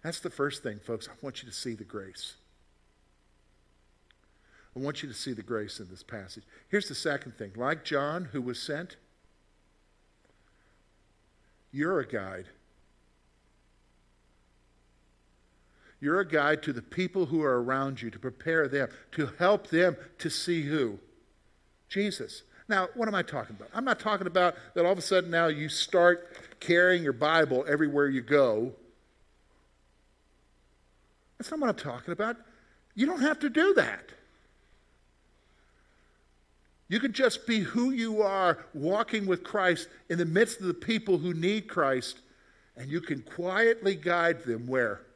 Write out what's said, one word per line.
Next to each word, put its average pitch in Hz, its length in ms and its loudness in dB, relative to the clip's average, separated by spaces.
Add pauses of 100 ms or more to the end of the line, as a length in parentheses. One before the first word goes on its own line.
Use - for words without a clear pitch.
That's 165 160 -8
the 175 100 -8
first 143 340 -4
thing, 104 160 -6
folks. 113 280 -8
I - 140 -18
want 135 200 -12
you 123 80 -18
to 104 60 -16
see 117 200 -8
the 107 80 -14
grace. 98 520 -14 (2500)
I 127 40 -12
want 143 240 -6
you 147 60 -10
to 107 60 -14
see - 180 -8
the 107 100 -10
grace 104 360 -6
in 101 100 -14
this 90 140 -20
passage. 101 400 -14 (240)
Here's 202 220 -2
the 135 60 -8
second 139 420 -4
thing. 101 180 -10
Like 135 300 -2
John, 151 400 -2
who 131 160 -6
was 123 200 -6
sent, 156 360 -8 (2750)
you're 156 280 0
a 127 80 -4
guide. 95 380 -8 (3500)
You're 151 200 2
a 190 80 0
guide 151 360 2
to 147 100 -4
the 117 80 -6
people 180 460 -2
who 156 160 0
are 127 200 2
around 135 380 -2
you, 117 80 -8
to - 100 -16
prepare 156 480 0
them, 131 220 -2 (240)
to 147 160 -2 (100)
help 196 300 2
them 165 260 4 (240)
to - 100 -4
see 170 340 -2
who? 139 360 -2 (880)
Jesus. 196 560 -6 (240)
Now, 190 280 0
what 233 120 -2
am 208 80 -2
I 180 60 0
talking 123 340 -6
about? - 180 -18
I'm 247 120 -4
not 247 140 2
talking 202 280 -2
about 180 280 4 (180)
that 170 120 4
all 180 60 4
of 190 60 2
a 175 40 -8
sudden 180 280 2
now 165 180 4
you 151 220 -2
start - 880 2
carrying 180 440 6
your 143 100 0
Bible 143 540 4
everywhere 143 400 2
you 135 140 0
go. 127 520 4 (2750)
That's - 140 -12
not 320 80 -6
what 262 100 2
I'm 202 60 0
talking 127 360 -10
about. 220 260 -4 (580)
You 220 100 2
don't 311 160 -2
have 302 180 2
to 294 100 0
do 339 260 4
that. 113 340 0 (2750)
You 214 100 2
can 269 140 -2
just - 340 0
be 226 120 2
who 240 320 0
you 226 300 0
are, 190 380 2 (140)
walking 202 520 -2
with 180 180 0
Christ 180 440 0 (220)
in 170 80 -2
the 175 80 2
midst 196 340 2
of 190 80 -4
the 175 60 0
people 214 440 0
who 170 160 -2
need 196 340 -2
Christ, 135 520 -2 (580)
and 127 120 -12
you 165 120 -2
can 139 200 -6
quietly 196 720 2
guide 170 480 2
them 120 240 -2
where? 120 340 0 (140)